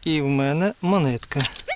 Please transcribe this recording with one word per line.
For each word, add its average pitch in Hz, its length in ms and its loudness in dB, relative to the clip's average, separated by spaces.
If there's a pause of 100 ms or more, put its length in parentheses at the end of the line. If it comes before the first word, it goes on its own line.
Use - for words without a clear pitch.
і 156 180 0
в 139 60 0
мене 143 540 2
монетка. 147 600 0 (340)